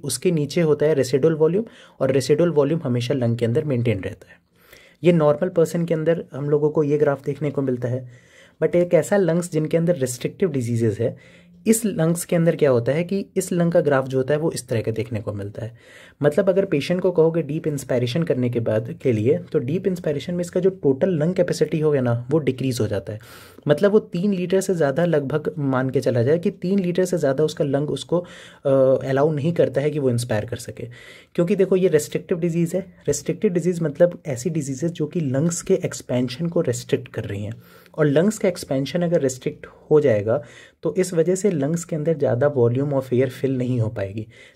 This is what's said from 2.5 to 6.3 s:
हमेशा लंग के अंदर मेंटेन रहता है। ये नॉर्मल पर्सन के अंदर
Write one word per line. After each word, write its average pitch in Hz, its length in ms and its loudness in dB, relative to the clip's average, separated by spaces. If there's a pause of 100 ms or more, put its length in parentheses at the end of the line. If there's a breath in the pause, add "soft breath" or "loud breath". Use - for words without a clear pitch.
हमेशा 123 300 -2
लंग 117 240 0
के 117 80 -2
अंदर 120 180 2
मेंटेन 120 380 0
रहता - 280 -10
है। - 80 -20 (680 loud breath)
ये 170 80 2
नॉर्मल 151 380 2
पर्सन 170 360 0
के 165 80 -2
अंदर 160 400 -2